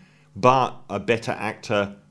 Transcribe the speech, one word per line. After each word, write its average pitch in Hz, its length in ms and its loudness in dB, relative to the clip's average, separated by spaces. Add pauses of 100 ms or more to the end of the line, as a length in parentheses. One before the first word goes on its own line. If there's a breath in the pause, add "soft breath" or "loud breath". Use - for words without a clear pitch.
(360 loud breath)
but 127 400 4 (140)
a 98 100 -4
better 113 320 -2
actor 104 640 -4 (160)